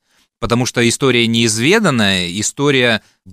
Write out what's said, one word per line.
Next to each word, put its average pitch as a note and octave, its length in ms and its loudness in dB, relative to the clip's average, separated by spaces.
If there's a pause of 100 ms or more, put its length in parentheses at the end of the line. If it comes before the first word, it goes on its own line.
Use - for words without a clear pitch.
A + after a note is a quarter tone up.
(400)
Потому A#2 260 -2
что A#2 220 0
история A#2+ 380 0
неизведанная, A#2 1000 0 (120)
история B2+ 600 0 (300)